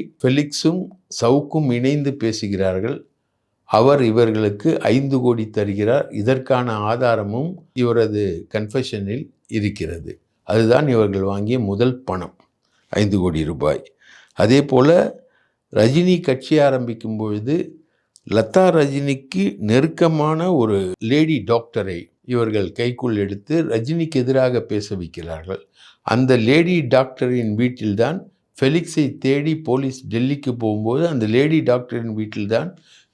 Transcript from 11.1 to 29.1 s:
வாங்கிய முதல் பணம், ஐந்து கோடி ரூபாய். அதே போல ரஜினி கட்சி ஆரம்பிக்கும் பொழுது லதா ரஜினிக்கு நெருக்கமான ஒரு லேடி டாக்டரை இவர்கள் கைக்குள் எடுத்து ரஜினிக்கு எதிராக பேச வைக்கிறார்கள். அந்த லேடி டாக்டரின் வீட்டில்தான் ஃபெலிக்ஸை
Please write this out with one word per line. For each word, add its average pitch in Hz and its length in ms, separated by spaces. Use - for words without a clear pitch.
வாங்கிய 104 360
முதல் 113 420
பணம், 90 340
ஐந்து 101 260
கோடி 82 240
ரூபாய். 76 400
அதே 113 260
போல 135 260
ரஜினி 156 460
கட்சி 143 400
ஆரம்பிக்கும் 120 580
பொழுது 107 380
லதா 113 420
ரஜினிக்கு 143 760
நெருக்கமான 156 800
ஒரு 110 240
லேடி 147 420
டாக்டரை 101 560
இவர்கள் 110 460
கைக்குள் 120 460
எடுத்து 101 460
ரஜினிக்கு 156 560
எதிராக 131 420
பேச 104 340
வைக்கிறார்கள். 82 640
அந்த 127 300
லேடி 160 400
டாக்டரின் 123 680
வீட்டில்தான் 117 640
ஃபெலிக்ஸை 156 480